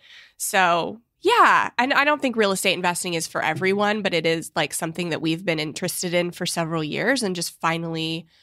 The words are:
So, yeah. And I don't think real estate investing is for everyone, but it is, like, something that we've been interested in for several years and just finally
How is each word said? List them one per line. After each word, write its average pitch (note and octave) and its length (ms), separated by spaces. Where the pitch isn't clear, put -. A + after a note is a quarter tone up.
So, F3+ 640
yeah. C4 540
And C4 140
I C4+ 120
don't D4 160
think B3+ 140
real G#3+ 160
estate F#3+ 240
investing F3 400
is E3 140
for - 140
everyone, G3+ 600
but F#3+ 100
it E3 140
is, E3 300
like, D#3 180
something E3+ 360
that C#3+ 100
we've E3 240
been D#3+ 160
interested E3+ 540
in F3 180
for F3 140
several E3 360
years D#3 400
and F#3 140
just - 240
finally E3 680